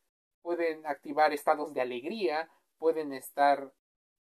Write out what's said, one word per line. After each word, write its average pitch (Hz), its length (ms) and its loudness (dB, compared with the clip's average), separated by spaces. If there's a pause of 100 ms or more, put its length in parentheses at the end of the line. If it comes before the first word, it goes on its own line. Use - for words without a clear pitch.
(420)
pueden 165 420 -2
activar 147 480 0
estados 151 400 0
de 135 80 -4
alegría, 156 720 -4 (260)
pueden 156 380 0
estar, 139 580 2 (520)